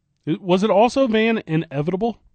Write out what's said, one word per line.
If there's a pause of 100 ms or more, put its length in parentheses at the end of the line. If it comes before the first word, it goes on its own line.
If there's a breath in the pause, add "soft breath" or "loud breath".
(260)
It,
was
it
also,
Van,
inevitable? (160)